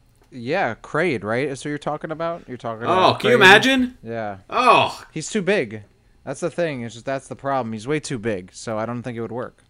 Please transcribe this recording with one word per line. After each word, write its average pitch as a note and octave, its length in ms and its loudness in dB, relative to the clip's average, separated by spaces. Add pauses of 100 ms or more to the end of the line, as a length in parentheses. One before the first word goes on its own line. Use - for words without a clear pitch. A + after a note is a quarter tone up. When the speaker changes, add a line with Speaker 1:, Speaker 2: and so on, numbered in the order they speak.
(300)
Speaker 1:
yeah, C3 460 -2
Kraid, D3 480 -2
right? A#2+ 240 -2
Is C#3+ 140 -10
who D3+ 60 -8
you're D3 100 -6
talking D3+ 320 -8
about? E3 380 -8
You're B2 80 -12
talking A2+ 300 -8
Speaker 2:
Oh, D#3 60 2
Speaker 1:
about E3+ 280 4
Speaker 2:
can - 100 2
you A#3+ 60 6
Speaker 1:
Kraid? A3+ 40 6
Speaker 2:
imagine? A#3+ 640 8
Speaker 1:
Yeah. A2 360 -8 (120)
Speaker 2:
Oh. G3+ 640 4
Speaker 1:
He's D#3+ 180 -10
too G#3+ 120 -2
big. C#3 400 -2 (420)
That's - 160 -10
the E3+ 100 -2
thing. D3+ 320 -4
It's A2 120 -10
just, A#2 120 -16
that's C3+ 220 -6
the B2 80 -12
problem. C3 360 -4
He's A2 140 -10
way D3+ 140 -2
too - 180 -8
big, G2 340 -4
so A2 260 -8
I A2 80 -4
don't A#2+ 160 -6
think A#2 140 -10
it A#2 40 -8
would A2 120 -8
work. A2+ 380 -10